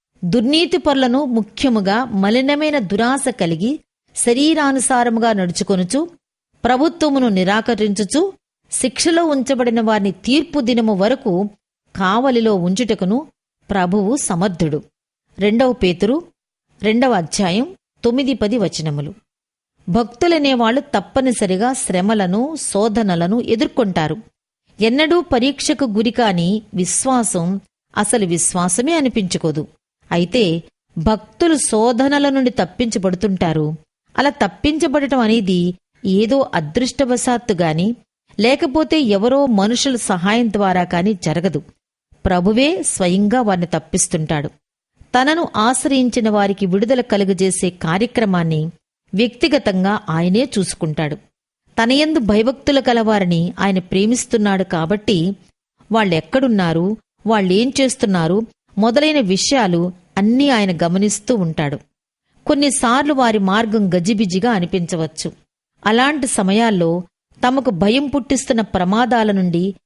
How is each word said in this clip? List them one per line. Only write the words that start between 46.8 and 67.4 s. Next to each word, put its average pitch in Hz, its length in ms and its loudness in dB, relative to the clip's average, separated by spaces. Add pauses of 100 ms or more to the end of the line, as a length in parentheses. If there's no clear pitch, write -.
కలుగజేసే 190 680 0
కార్యక్రమాన్ని 175 1000 -2 (440)
వ్యక్తిగతంగా 214 840 0 (100)
ఆయనే 185 400 0 (100)
చూసుకుంటాడు. 156 560 -4 (680)
తనయందు 277 360 2
భయభక్తులు 233 600 2
కలవారిని 208 800 0
ఆయన 190 200 0
ప్రేమిస్తున్నాడు 202 840 0
కాబట్టి, 185 720 -2 (560)
వాళ్ళెక్కడున్నారు, 202 1080 0 (300)
వాళ్ళేం 208 540 2
చేస్తున్నారు 196 600 0 (360)
మొదలైన 285 420 2
విషయాలు 185 720 0 (260)
అన్నీ 240 320 2
ఆయన 202 340 2
గమనిస్తూ 196 520 0
ఉంటాడు. 160 440 -2 (680)
కొన్నిసార్లు 285 640 2
వారి 233 260 2
మార్గం 202 560 0
గజిబిజిగా 190 560 0
అనిపించవచ్చు. 175 800 -4 (540)
అలాంటి 254 420 0
సమయాల్లో 190 760 0 (440)